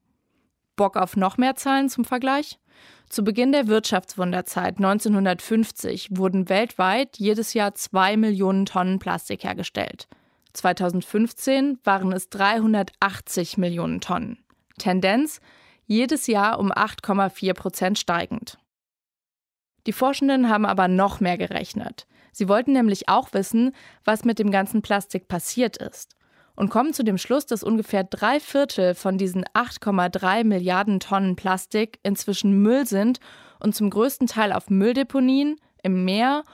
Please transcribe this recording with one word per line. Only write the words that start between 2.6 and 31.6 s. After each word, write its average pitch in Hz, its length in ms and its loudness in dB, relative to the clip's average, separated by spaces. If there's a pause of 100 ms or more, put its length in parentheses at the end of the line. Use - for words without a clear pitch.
Zu - 160 -2
Beginn 226 260 2
der 277 160 4
Wirtschaftswunderzeit 185 1120 -2
neunzehnhundertfünfzig 202 1300 0
wurden 190 360 0
weltweit 208 680 0
jedes 214 340 -2
Jahr 202 220 0
zwei 190 420 2
Millionen 196 500 2
Tonnen 185 340 -2
Plastik 180 420 -6
hergestellt. - 640 -8 (460)
Zweitausendfünfzehn 214 1300 0
waren 190 300 0
es 185 180 -6
dreihundertachtzig 202 1300 0
Millionen 170 420 -2
Tonnen. - 380 -6 (400)
Tendenz: 190 600 0 (460)
jedes 240 420 0
Jahr 214 320 2
um 196 120 0
acht - 300 -2
Komma 196 260 0
vier 185 260 -2
Prozent 185 440 -4
steigend. - 600 -4 (1300)
Die 214 60 -2
Forschenden 269 560 2
haben 214 160 2
aber 190 200 2
noch 185 320 2
mehr 175 200 0
gerechnet. - 680 -8 (240)
Sie - 160 -4
wollten 240 280 4
nämlich 220 340 2
auch 226 240 0
wissen, 226 400 0 (320)
was 220 180 0
mit 233 160 0
dem 208 120 2
ganzen 196 320 0
Plastik - 460 -4
passiert 214 500 -2
ist. - 360 -14 (400)
Und 196 140 0
kommen 262 240 0
zu 285 100 -2
dem 214 140 2
Schluss, 269 300 -2
dass 226 160 -4
ungefähr 214 420 0
drei 226 340 -2
Viertel 277 560 0
von 190 220 -2
diesen 185 380 -2
acht 240 260 -2
Komma 185 300 0
drei 196 340 0
Milliarden 190 560 2
Tonnen 190 360 0
Plastik 208 680 -4